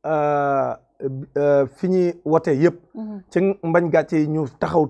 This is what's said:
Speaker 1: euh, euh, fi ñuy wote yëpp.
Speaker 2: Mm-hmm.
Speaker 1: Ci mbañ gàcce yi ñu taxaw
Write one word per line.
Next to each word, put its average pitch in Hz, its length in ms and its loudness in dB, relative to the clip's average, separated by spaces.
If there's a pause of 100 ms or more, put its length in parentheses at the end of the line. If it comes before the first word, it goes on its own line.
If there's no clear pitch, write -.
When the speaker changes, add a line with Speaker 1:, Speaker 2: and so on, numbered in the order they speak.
Speaker 1:
euh, 143 680 0 (600)
euh, 143 300 2
fi 180 220 -6
ñuy 180 260 2 (100)
wote 160 300 0
yëpp. 170 220 2 (180)
Speaker 2:
Mm-hmm. 214 260 -12 (100)
Speaker 1:
Ci 180 100 0 (220)
mbañ 170 280 0
gàcce 156 260 0
yi 151 120 0
ñu 156 160 -2 (140)
taxaw 160 320 0